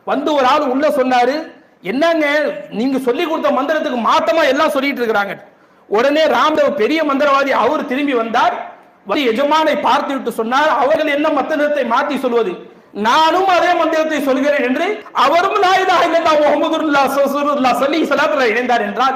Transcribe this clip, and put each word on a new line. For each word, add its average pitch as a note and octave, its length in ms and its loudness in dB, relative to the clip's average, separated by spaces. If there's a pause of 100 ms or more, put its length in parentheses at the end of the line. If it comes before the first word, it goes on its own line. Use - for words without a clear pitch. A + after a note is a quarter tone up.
வந்து C4+ 260 -2
ஒரு C4+ 120 2
ஆள் C#4+ 220 2
உள்ள C4+ 220 0
சொன்னாரு, B3+ 460 0 (460)
"என்னங்க D4+ 440 0 (440)
நீங்க B3 300 -2
சொல்லி C#4 260 -2
கொடுத்த D4+ 260 -2
மந்திரத்துக்கு C#4+ 540 -2
மாத்தமா D#4+ 380 2
எல்லாம் D#4 260 2
சொல்லிட்டு C4+ 320 -2
இருக்கிறாங்க." G3+ 340 -2 (540)
உடனே C#4+ 380 2
ராம்தேவ் C#4+ 480 2
பெரிய D4 280 0
மந்திரவாதி C#4 460 2
அவர் C4 360 0
திரும்பி C#4 280 -2
வந்தார். A#3 400 0 (520)
வந்து D4 180 -2
எஜமானை C#4+ 580 2
பார்த்து C#4+ 320 0
விட்டு A#3 180 -6
சொன்னார், B3 380 0
"அவர்கள் D4+ 380 0
என்ன D4 220 0
மந்திரத்தை D4 540 -2
மாத்தி C4 360 -2
சொல்வது, A#3 340 -2 (500)
நானும் D#4+ 440 2
அதே F4 260 2
மந்திரத்தை D#4 480 -2
சொல்கிறேன்" C4+ 420 0
என்று C4 220 -2 (280)
அவரும் E4+ 460 0
"லா F#4+ 160 4
இலாஹ F#4 280 2
இல்லல்லா E4 320 2
முஹம்மதுர் D4+ 480 0
ரசூலுல்லாஹ் C#4+ 260 2
ஸல்லல்லாஹு C#4 360 0
அலைஹி C#4+ 120 -2
வஸல்லம்" B3 240 0
சொல்லி D4+ 220 0
சலாத்துல C#4+ 440 0
இணைந்தார் A#3 340 0
என்றால், A3+ 340 -2